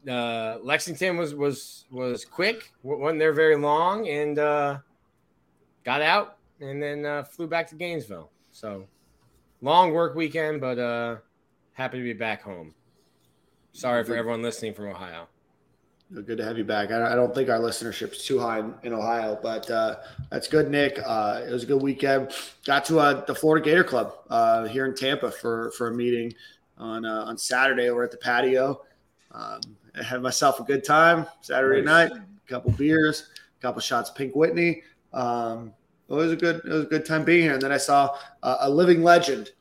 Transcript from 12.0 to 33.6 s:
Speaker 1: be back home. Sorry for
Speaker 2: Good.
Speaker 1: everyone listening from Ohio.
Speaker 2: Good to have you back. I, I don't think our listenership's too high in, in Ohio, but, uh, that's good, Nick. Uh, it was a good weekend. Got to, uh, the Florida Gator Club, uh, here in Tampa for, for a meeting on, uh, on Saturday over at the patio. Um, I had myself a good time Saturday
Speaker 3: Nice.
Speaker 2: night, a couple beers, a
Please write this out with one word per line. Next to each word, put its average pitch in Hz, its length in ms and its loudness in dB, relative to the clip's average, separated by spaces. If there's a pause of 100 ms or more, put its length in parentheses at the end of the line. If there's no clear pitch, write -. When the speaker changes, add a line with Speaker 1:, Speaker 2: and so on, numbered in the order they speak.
Speaker 1:
be 120 80 -6
back 107 300 -6
home. 85 320 -16 (1000)
Sorry 123 320 -2
for 113 60 -8
Speaker 2:
Good. 117 100 -2
Speaker 1:
everyone 113 200 -4
listening 113 320 -6
from 104 140 -12
Ohio. 90 400 -14 (840)
Speaker 2:
Good 110 240 -8
to 113 80 -6
have 113 140 -6
you 110 60 -2
back. 104 280 -2
I, 117 200 0
I - 40 0
don't 123 180 2
think 131 140 0
our 117 100 2
listenership's 113 680 -6
too 135 140 0
high 113 220 -2
in, 110 140 -8 (100)
in 117 80 -6
Ohio, 110 500 -2
but, 113 280 -6
uh, 113 260 0 (340)
that's 135 160 -6
good, 147 240 2
Nick. 143 340 0
Uh, 113 440 -2
it - 20 -8
was 123 140 -4
a - 20 -10
good 135 160 2
weekend. 135 480 0 (340)
Got 139 200 0
to, 160 160 4
uh, 143 240 4
the 139 100 -6
Florida 156 300 2
Gator 165 180 6
Club, 117 300 0 (160)
uh, 113 380 4
here 127 180 -2
in 131 100 -2
Tampa 135 360 -2
for, 117 420 -6
for 120 160 -4
a 117 60 -4
meeting 120 380 -2 (440)
on, 113 280 -10
uh, 110 200 -6
on 113 140 -10
Saturday 127 500 2
over 120 160 0
at 120 80 -6
the - 60 -18
patio. 127 640 0 (500)
Um, 110 280 -12 (380)
I 120 60 -8
had 123 180 -6
myself 131 380 2
a - 20 -10
good 135 220 0
time 165 420 6 (140)
Saturday 135 400 2
Speaker 3:
Nice. 160 300 6
Speaker 2:
night, 233 100 -14
a - 280 -20
couple 123 240 -2
beers, 156 580 2 (280)
a - 40 -14